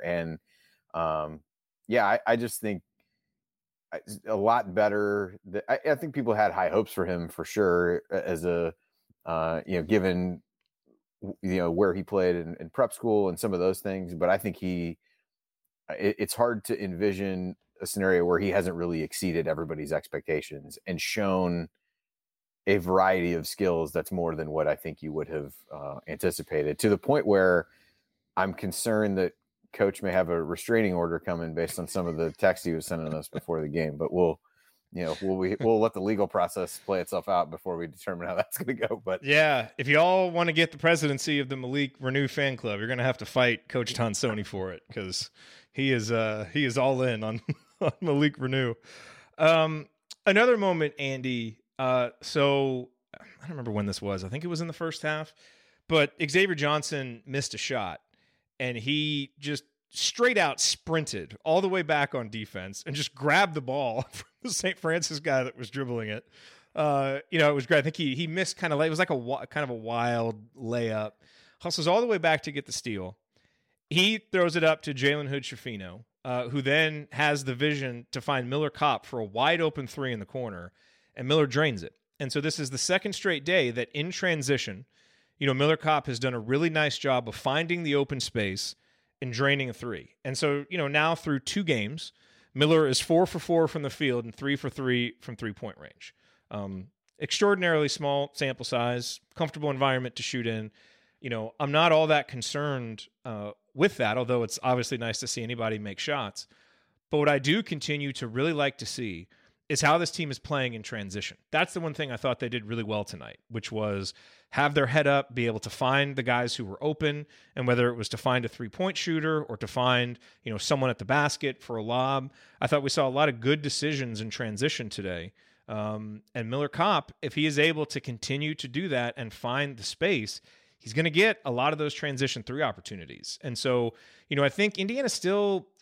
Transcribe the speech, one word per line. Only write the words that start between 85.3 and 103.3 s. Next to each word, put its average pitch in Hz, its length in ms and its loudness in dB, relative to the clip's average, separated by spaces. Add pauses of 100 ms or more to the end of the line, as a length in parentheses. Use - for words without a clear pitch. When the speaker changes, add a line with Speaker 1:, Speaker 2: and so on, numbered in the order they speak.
Speaker 2:
you 147 80 -2
know, 135 80 4
Miller 147 220 4
Kopp 156 320 2
has 120 100 -4
done 127 160 0
a 117 60 -4
really 135 280 2
nice 151 300 0
job 123 300 2
of 107 60 -8
finding 165 500 -2
the 143 100 2
open 139 260 0
space 101 540 -4 (480)
and 127 100 -6
draining 135 380 2
a - 20 -8
three. 107 380 -10 (140)
And 131 120 -6
so, 143 320 0
you 180 80 -8
know, 147 120 -2
now 151 260 2
through 147 260 0
two - 240 -4
games, 131 480 -2 (420)
Miller 151 320 6
is 127 140 2
four 170 240 4
for 175 140 -2
four 165 300 4
from 151 140 -6
the 135 80 -4
field 123 340 0
and 113 100 -12
three 139 220 -2
for 135 120 -6
three 123 520 0
from 117 160 -14
three-point 107 420 -10
range. - 360 -20 (360)
Um, 98 380 -8 (320)
extraordinarily 175 680 2
small 143 460 -2
sample 131 300 -4
size, 120 560 -2 (140)
comfortable 151 360 -2
environment 131 460 0
to 117 60 -8
shoot 120 240 -4
in. 110 240 -4 (500)
You 123 100 -8
know, 113 280 -4
I'm 143 140 0
not 160 200 6
all 156 160 6
that 147 200 2
concerned, 127 800 -4 (180)
uh, 104 280 -8 (220)